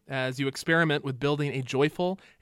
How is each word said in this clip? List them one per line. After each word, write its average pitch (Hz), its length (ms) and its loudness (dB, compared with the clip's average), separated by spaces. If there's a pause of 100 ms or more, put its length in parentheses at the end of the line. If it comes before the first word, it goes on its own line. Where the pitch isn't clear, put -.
as 131 320 -4
you 139 80 0
experiment 160 560 2
with 135 160 -4
building 143 340 0
a 131 80 -2
joyful 151 580 0 (220)